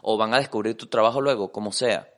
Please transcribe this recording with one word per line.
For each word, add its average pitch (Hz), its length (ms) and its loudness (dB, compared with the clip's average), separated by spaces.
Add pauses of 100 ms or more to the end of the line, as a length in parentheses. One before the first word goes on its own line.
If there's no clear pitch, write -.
O 110 160 0
van 110 160 0
a 127 60 4
descubrir 113 380 -2
tu 113 100 -14
trabajo 117 340 2
luego, 123 300 0
como 104 220 -8
sea. 113 460 -2